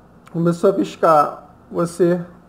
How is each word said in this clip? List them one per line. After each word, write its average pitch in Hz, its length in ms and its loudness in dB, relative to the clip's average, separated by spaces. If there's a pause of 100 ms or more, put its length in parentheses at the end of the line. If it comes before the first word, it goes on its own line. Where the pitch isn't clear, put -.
(300)
começou 170 380 0
a 190 60 4
piscar. - 800 0 (160)
Você 175 520 -2 (260)